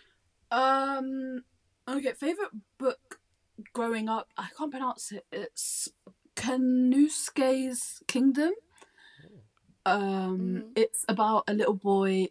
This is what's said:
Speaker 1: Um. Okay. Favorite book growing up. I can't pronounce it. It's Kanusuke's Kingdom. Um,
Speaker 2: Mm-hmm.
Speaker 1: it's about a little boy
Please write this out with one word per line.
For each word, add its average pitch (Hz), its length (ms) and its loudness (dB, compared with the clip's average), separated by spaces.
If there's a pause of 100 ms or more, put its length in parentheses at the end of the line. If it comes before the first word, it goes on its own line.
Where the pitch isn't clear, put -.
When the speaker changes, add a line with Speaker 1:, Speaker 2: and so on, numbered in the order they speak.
(500)
Speaker 1:
Um. 262 920 0 (420)
Okay. 269 280 -4
Favorite 349 360 -4 (280)
book - 420 -4 (540)
growing 226 340 -2
up. 220 200 -4 (100)
I 180 180 -8
can't 294 140 -6
pronounce 254 420 -6
it. 208 180 -12
It's - 600 -6 (460)
Kanusuke's 262 1700 2
Kingdom. 277 460 4 (1300)
Um, 190 520 0
Speaker 2:
Mm-hmm. 185 220 -2 (160)
Speaker 1:
it's - 320 2
about 214 400 2
a 208 60 0
little 208 200 2
boy 196 560 2